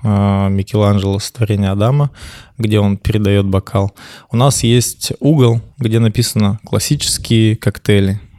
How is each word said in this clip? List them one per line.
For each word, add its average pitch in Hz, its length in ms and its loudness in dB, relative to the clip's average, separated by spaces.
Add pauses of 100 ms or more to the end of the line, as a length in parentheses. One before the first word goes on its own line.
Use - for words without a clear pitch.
э, 101 460 0
Микеланджело 98 680 0
«Сотворение 101 520 -2
Адама», 127 400 0 (460)
где 107 220 0
он 101 180 2
передает 101 480 0
бокал, 98 460 -2 (400)
у 113 60 -2
нас 131 260 2
есть 120 560 0
угол, 123 400 2 (180)
где 113 220 0
написано 110 680 0
«Классические - 920 0
коктейли». 98 600 0 (200)